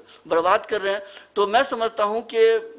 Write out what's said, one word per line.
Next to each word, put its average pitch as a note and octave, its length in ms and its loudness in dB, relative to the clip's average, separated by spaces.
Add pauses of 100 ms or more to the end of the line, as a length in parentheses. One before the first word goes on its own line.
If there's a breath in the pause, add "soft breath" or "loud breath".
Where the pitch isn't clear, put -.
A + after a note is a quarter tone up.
(280 loud breath)
बर्बाद F3 380 2
कर G#3 140 -4
रहे G3 120 -2
हैं। G3+ 100 -6 (340 loud breath)
तो G3+ 100 2
मैं A3+ 180 2
समझता A3+ 400 -4
हूँ A3+ 300 -4
कि, A3+ 120 4
अ, A3+ 320 0